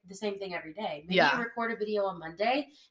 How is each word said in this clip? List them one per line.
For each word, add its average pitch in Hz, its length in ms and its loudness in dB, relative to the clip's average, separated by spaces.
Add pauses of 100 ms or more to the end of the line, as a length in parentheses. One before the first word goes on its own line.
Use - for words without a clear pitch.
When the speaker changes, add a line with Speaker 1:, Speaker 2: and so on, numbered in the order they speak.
Speaker 1:
the 190 80 -10
same 202 240 -2
thing 190 140 -6
every 160 200 -6
day. 156 340 -6
Maybe 180 80 2
Speaker 2:
Yeah. 151 220 6
Speaker 1:
you 202 60 0
record 233 280 -2
a 226 60 -4
video 208 280 0
on 180 140 -4
Monday, 214 480 0 (240)